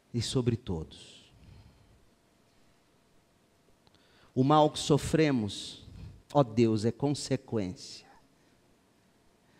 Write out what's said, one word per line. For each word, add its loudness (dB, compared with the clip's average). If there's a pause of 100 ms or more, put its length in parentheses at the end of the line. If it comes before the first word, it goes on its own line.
(140)
e -2
sobre 0
todos. -12 (3000)
O 2
mal 6
que -8
sofremos, 0 (480)
ó 4
Deus, 2
é 0
consequência -6 (1600)